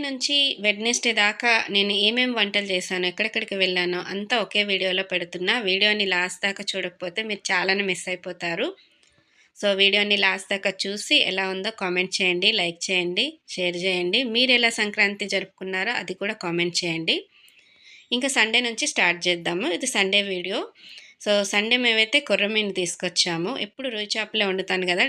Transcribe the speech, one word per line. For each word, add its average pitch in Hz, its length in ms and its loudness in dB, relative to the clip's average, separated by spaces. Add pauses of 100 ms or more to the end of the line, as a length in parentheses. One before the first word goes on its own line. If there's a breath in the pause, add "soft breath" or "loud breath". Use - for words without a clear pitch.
నుంచి 269 320 0 (280)
వెడ్నెస్డే 226 460 2 (120)
దాకా 214 280 2 (240)
నేను 202 180 2 (140)
ఏమేం 247 320 2
వంటలు 202 340 0
చేశాను, 180 380 -2
ఎక్కడెక్కడికి 220 500 -2
వెళ్ళానో 180 380 0 (140)
అంతా 208 220 -2 (100)
ఒకే 208 260 0
వీడియోలో 185 400 0
పెడుతున్నా. 180 440 -2 (140)
వీడియోని 208 460 2
లాస్ట్ 180 320 -2
దాకా 196 240 -6
చూడకపోతే 180 580 -6
మీరు 202 220 -6
చాలానే 190 400 2
మిస్ 175 120 -6 (100)
అయిపోతారు. 175 540 -4 (920 soft breath)
So 202 80 2 (120)
వీడియోని 202 420 4
లాస్ట్ 196 300 2
దాకా 196 180 -2 (140)
చూసి 202 320 0 (140)
ఎలా 190 120 -2 (100)
ఉందో 190 180 -4 (100)
కామెంట్ 180 360 -2
చేయండి, 180 320 2 (120)
లైక్ 170 260 -2
చేయండి, 180 380 0 (300)
షేర్ 175 280 -2
చేయండి. 185 380 0 (120)
మీరు 254 240 2
ఎలా 233 220 2
సంక్రాంతి 208 540 0
జరుపుకున్నారో 190 680 -4
అది 190 200 -8
కూడా 208 140 -4 (100)
కామెంట్ 175 360 -2
చేయండి. 165 340 -2 (1000 loud breath)
ఇంకా 262 200 -2
సండే 226 300 4
నుంచి 220 260 -4
స్టార్ట్ 175 340 2
చేద్దాము. 175 400 0 (100)
ఇది 254 160 -4
సండే 202 280 2 (100)
వీడియో. 185 280 -4 (680 loud breath)
So 208 80 2 (200)
సండే 220 320 2
మేమైతే 220 360 4 (100)
కొర్రమీను 208 500 2
తీసుకొచ్చాము. 175 680 -2 (160)
ఎప్పుడు 262 300 -8
రొయ్య 208 180 -4
చేపలే 214 360 0
వండుతాను 185 400 0
కదా, 185 180 4